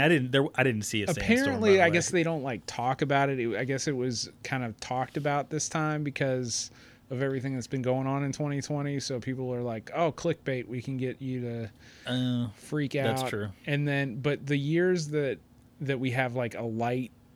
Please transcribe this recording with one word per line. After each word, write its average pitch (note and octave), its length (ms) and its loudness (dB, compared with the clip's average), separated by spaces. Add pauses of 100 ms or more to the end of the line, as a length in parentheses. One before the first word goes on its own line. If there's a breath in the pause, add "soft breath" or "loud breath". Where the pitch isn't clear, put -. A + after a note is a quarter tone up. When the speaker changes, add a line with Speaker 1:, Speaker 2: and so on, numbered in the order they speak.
Speaker 1:
I D3 80 8
didn't, C3 220 4
there, C#3 240 4
I B2+ 80 2
didn't A2+ 240 2
see G#2+ 160 0
a F#2+ 60 0
sandstorm, G#2 180 0 (120)
Speaker 2:
apparently, B3+ 340 2
Speaker 1:
by F#3+ 40 10
the F#3+ 60 8
Speaker 2:
I E3+ 60 8
Speaker 1:
way. D#3+ 40 4
Speaker 2:
guess E3+ 160 2
they F3 140 4
don't, D#3+ 200 0
like, B2+ 220 -4
talk B2+ 380 -2
about C#3 260 4
it. C3+ 100 0
It, A#2 160 0
I A#2 100 -2
guess C3 220 -2
it D3 80 0
was B2 360 -2 (140)
kind C3 200 -2
of A2+ 160 -8
talked B2+ 380 -4
about C#3+ 320 0
this D3+ 180 -4
time D#3 340 0
because C3 680 -2 (400 loud breath)
of B2+ 100 -4
everything C3+ 340 -2
that's B2 120 -6
been C3+ 160 -4
going C3 240 0
on C#3 180 0
in C3+ 80 -2
twenty C#3+ 300 -2
twenty. C#3+ 360 -4
So B2+ 220 -4
people B2+ 320 -4
are A#2+ 80 -4
like, A2+ 340 -6
"Oh, D#3+ 180 2
clickbait, C#3 540 -2
we A#2+ 140 -6
can C3+ 160 -6
get B2+ 240 -4
you B2+ 220 -4
to A#2 280 -6 (360 loud breath)
Speaker 1:
Uh, B2 500 0
Speaker 2:
freak C#3+ 400 -4
out." B2 200 2
Speaker 1:
that's C3 120 0
true. G#2 200 -2 (180)
Speaker 2:
And D3 200 0
then, C#3 340 0
but C#3+ 260 -2
the C#3+ 100 2
years E3 520 2
that, C#3+ 280 0 (460)
that C3+ 180 -2
we B2+ 120 0
have, B2 220 0
like, A#2+ 200 -2
a G#2 80 -6
light A#2 480 -2 (260)